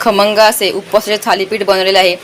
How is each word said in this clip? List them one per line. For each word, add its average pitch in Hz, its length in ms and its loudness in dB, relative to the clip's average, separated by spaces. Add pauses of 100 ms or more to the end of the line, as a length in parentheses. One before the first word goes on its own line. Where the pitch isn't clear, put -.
खमंग 208 380 0
असे 214 320 2
उपवासाचे 208 540 -2
थालीपीठ 196 400 -2
बनवलेले 190 340 2
आहे. 180 240 2